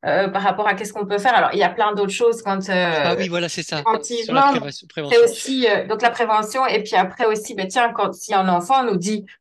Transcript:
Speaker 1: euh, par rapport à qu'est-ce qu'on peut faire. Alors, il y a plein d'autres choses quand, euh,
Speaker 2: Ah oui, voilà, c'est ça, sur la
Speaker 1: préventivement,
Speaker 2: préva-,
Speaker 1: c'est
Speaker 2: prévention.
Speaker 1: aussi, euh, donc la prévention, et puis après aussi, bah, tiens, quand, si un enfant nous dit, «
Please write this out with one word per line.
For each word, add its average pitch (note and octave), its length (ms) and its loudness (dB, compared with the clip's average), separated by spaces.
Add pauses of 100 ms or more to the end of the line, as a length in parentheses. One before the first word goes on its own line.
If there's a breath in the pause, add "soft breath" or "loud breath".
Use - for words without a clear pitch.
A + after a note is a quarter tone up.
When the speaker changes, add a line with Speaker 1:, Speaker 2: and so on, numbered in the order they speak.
Speaker 1:
euh, F3 220 0
par G3 160 -4
rapport G3+ 240 0
à G3 80 0
qu'est-ce G#3 180 -10
qu'on G#3 140 -6
peut G#3 100 -2
faire. A#3 160 2
Alors, F3 200 4
il G3+ 60 -2
y G3 40 4
a F3+ 60 2
plein G#3 260 0
d'autres G3 180 -2
choses A#3 300 2
quand, G3 260 -4
euh, F#3+ 40 0
Speaker 2:
Ah F3 440 2
oui, F#3+ 100 -2
voilà, F3 220 -2
c'est E3 140 -8
ça, - 140 -6
sur C#3+ 60 -6
la - 0 -
Speaker 1:
préventivement, A#3 680 2
Speaker 2:
préva-, F#3 200 -2
Speaker 1:
c'est - 160 -18
Speaker 2:
prévention. D#3 360 2
Speaker 1:
aussi, C4 440 0
euh, G3+ 200 0
donc G#3+ 140 -4
la A#3 100 4
prévention, A3 560 0
et G#3+ 160 0
puis - 120 -4
après F#3+ 300 0
aussi, G#3+ 300 -2
bah, F#3+ 100 -6
tiens, A#3 260 0
quand, G3+ 220 -2
si - 200 -8
un F#3+ 160 2
enfant F#3 340 2
nous G#3+ 140 0
dit, « G3+ 280 -4 (160 loud breath)